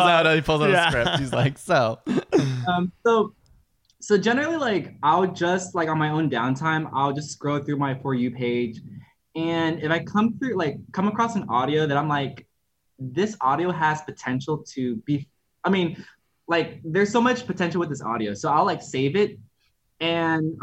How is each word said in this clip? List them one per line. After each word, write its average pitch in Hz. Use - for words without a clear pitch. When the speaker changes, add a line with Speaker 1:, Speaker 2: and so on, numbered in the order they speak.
Speaker 1:
out 165
a, 160
he 160
pulls 151
out 151
Speaker 2:
Yeah. 170
Speaker 1:
a 156
script. 135
He's 135
like, 131
"So." 120
Speaker 3:
Um, 180
so, 220
so 208
generally, 269
like, 214
I'll 175
just, 180
like, 165
on 156
my 151
own 156
downtime, 135
I'll 139
just 147
scroll 143
through 143
my 135
For 135
You 123
page. 120
And 165
if 156
I 170
come 214
through, 247
like, 151
come 190
across 220
an -
audio 139
that 139
I'm 147
like, 139
"This 147
audio 147
has 156
potential 135
to 123
be," 143
I 180
mean, 180
like, 165
there's 196
so 240
much 247
potential 175
with 165
this 135
audio. 110
So 147
I'll, 156
like, 180
save 139
it, 208
and 165